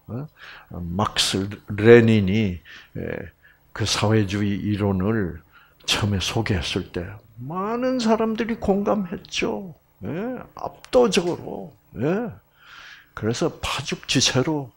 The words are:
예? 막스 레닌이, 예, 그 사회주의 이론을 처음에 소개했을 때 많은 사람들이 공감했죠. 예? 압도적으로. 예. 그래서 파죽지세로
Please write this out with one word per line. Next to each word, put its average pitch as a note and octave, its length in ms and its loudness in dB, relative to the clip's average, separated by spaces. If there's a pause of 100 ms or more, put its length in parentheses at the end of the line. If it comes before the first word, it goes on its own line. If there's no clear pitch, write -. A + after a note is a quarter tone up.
(120)
예? B2+ 140 -8 (440)
막스 F#2+ 800 -2 (180)
레닌이, G#2+ 920 6 (380)
예, E2+ 200 -8 (560)
그 A2 120 -4
사회주의 G#2 720 2
이론을 G2 840 0 (440)
처음에 G2+ 360 0
소개했을 G2 720 -2
때 F2+ 140 -6 (320)
많은 A3 640 -4
사람들이 A3 560 0
공감했죠. G3+ 1200 -2 (280)
예? G3 340 -6 (180)
압도적으로. - 1200 0 (220)
예. F#3 340 -2 (800)
그래서 A#2+ 460 -2
파죽지세로 - 1160 -2